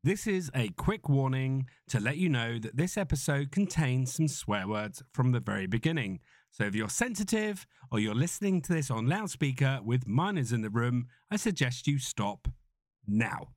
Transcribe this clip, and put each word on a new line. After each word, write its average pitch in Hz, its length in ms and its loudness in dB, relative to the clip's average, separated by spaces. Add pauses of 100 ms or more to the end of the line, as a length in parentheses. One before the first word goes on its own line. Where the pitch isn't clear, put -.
This 190 220 0
is 185 260 0
a 120 160 0
quick - 400 -2
warning 131 560 2 (220)
to 120 120 0
let 127 180 0
you 180 120 2
know 117 300 0
that 110 180 -8
this 175 180 -2
episode 147 560 0
contains 131 600 0
some 156 140 2
swear 104 400 -2
words 107 340 -4 (100)
from 127 200 4
the 123 80 4
very 190 260 -2
beginning. 117 540 0 (320)
So - 140 -2
if 101 100 -2
you're 107 140 0
sensitive 214 760 -2 (260)
or 113 80 2
you're 107 140 0
listening 175 480 0
to 175 120 0
this 151 180 0
on 113 160 0
loudspeaker 139 760 0
with 123 240 0
minors 147 440 2
in 117 100 2
the 110 80 -4
room, 120 380 0 (240)
I 208 60 0
suggest 143 500 0
you 143 100 2
stop 101 500 -4 (600)
now. 107 500 0